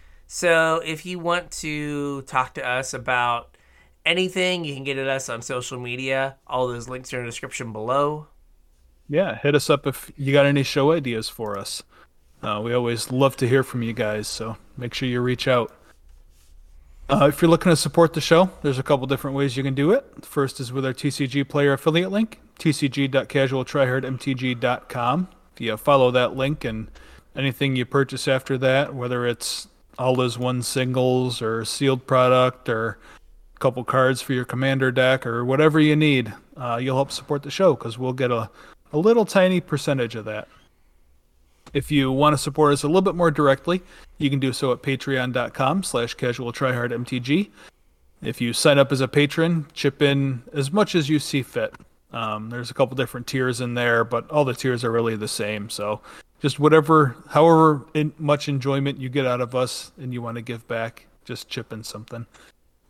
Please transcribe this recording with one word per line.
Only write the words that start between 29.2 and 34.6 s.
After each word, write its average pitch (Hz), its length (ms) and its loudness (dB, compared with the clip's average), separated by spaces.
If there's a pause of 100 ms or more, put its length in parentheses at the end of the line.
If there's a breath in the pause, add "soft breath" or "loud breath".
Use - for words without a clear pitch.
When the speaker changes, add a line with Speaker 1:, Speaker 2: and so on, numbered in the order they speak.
Speaker 2:
it's - 400 -6 (320)
all 127 240 2
as 117 160 -2
one 123 240 -2
singles 127 800 0
or 113 220 -4
sealed 131 420 0
product 127 640 4
or 110 320 -4 (560 loud breath)
a - 20 -20
couple 127 240 0
cards 131 400 2
for - 100 -4
your 127 120 -2
commander 131 480 0